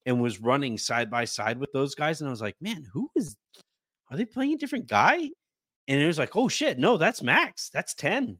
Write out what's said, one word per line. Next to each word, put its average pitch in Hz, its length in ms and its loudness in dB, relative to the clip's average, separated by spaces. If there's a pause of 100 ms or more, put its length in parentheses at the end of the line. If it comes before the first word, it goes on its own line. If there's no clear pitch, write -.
and 123 160 2
was 110 180 -2
running 123 380 2
side 117 320 -2
by 117 140 0
side 113 340 -4
with 139 140 -8
those 135 220 0
guys, 151 260 -2
and 147 80 -6
I - 20 -4
was 113 120 -8
like, 104 180 -6
Man, 156 320 -8
who 233 240 -6
is 156 200 -4 (760)
"Are - 60 -8
they 226 80 -2
playing 269 300 -2
a 294 40 -6
different 262 280 -6
guy?" 254 440 4 (580)
And 139 120 4
it 147 60 4
was 165 120 2
like, 127 160 -2
"Oh, 240 140 4
shit, 214 300 0
no, 226 180 4
that's 175 260 0
Max. 240 480 2
That's - 240 -6
ten. 190 460 -2